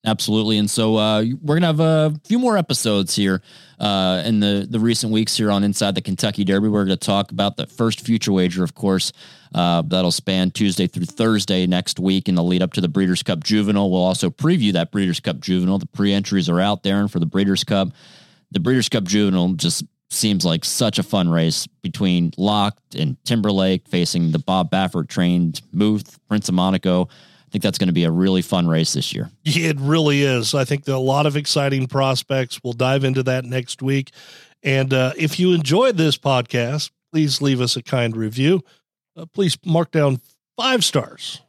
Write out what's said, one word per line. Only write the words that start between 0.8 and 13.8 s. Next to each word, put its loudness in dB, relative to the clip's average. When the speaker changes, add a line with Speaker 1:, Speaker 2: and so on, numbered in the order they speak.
Speaker 1:
uh, 2
we're 0
gonna 2
have 2
a 2
few 0
more 2
episodes 0
here, 2
uh, 0
in 0
the, 0
the -4
recent 0
weeks 0
here 2
on 2
Inside 0
the -4
Kentucky -2
Derby. 2
We're 2
gonna 0
talk -2
about -2
the -6
first -2
future -2
wager, 0
of -2
course, 0
uh, 2
that'll 0
span -2
Tuesday 0
through -6
Thursday 0
next -2
week 0
in 2
the 2
lead 2
up -2
to -2
the 0
Breeders' 0
Cup -4
Juvenile. 2